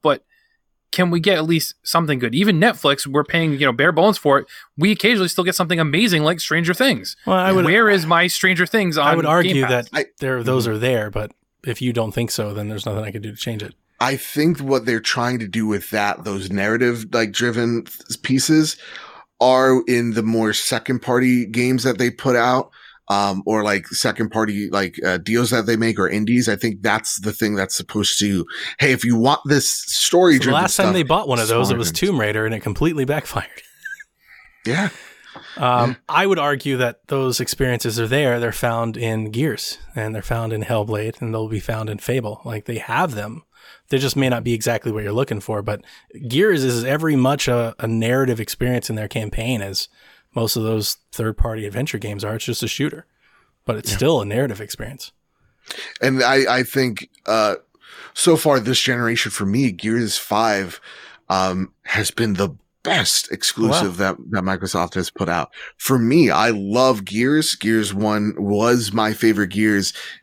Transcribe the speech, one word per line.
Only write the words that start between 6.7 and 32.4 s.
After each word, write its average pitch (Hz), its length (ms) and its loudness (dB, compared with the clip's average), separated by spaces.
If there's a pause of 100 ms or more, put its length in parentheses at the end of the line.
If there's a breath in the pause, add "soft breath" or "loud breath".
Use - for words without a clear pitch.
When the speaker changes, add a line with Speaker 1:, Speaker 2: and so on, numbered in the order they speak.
Speaker 1:
Things. 214 500 0
Speaker 2:
Well, 190 140 2
I 185 120 2
would, 190 140 4
Speaker 1:
Where 208 240 4
is 196 160 4
my 170 220 4
Stranger 180 400 2
Things 180 320 0
on 143 80 4
Speaker 2:
I 147 100 4
would 165 80 2
argue 175 300 4
Speaker 1:
Game 139 140 4
Pass? 120 200 0
Speaker 2:
that 139 100 -4
Speaker 3:
I 147 60 -2 (160)
Speaker 2:
there, 131 220 -2
those 123 240 2
Speaker 3:
Mm-hmm. 110 80 -2
Speaker 2:
are 107 40 -4
there, 113 320 0
but 107 220 -6 (340)
if 120 140 -6
you 123 140 -2
don't 110 180 -2
think 120 180 -2
so, 104 220 -4
then 104 160 -8
there's 107 160 -8
nothing 107 200 -6
I 104 60 -8
can 104 120 -10
do 110 80 -10
to 104 80 -16
change 110 240 -6
it. - 120 -14 (260)
Speaker 3:
I 135 180 0
think 151 400 0
what 135 260 0
they're 113 160 0
trying 123 380 -2
to 110 100 -6
do 110 180 -2
with 104 260 -2
that, 101 320 -2
those 95 260 -6
narrative, 113 640 0
like, 113 180 0
driven 117 520 0
th-, - 380 -12
pieces, 156 540 2 (640 loud breath)
are 127 480 6
in 120 240 2
the 113 100 0
more 113 300 2
second 123 480 -2
party 123 460 2
games 123 380 0
that 127 140 0
they 120 120 2
put 127 260 0
out, 120 340 2 (380 loud breath)
um, 101 380 0
or, 107 180 2
like, 101 240 0
second 110 420 -2
party, 104 400 -2
like, 98 340 -2
uh, 90 140 0
deals 113 320 0
that 113 160 2
they 117 100 2
make 110 240 0
or 92 80 2
indies. 113 400 0
I 107 80 2
think 101 260 -4
that's 107 380 -2
the 104 120 -4
thing 104 240 0
that's 95 200 -2
supposed - 440 -2
to, 98 240 0 (340 loud breath)
hey, 135 140 4
if 123 120 -2
you 120 120 4
want 127 280 4
this 139 260 2
story - 640 4
Speaker 2:
So 131 40 6
the 120 60 2
Speaker 3:
driven 135 180 4
Speaker 2:
last 185 140 0
time 190 100 4
Speaker 3:
stuff, 196 80 2
Speaker 2:
they 180 100 2
bought 160 240 0
one 123 120 0
of 110 80 -2
those, 117 200 2
it - 20 0
Speaker 3:
smaller 120 80 0
Speaker 2:
was 113 100 -2
Speaker 3:
things. 82 120 -4
Speaker 2:
Tomb 175 200 2
Raider, 107 260 0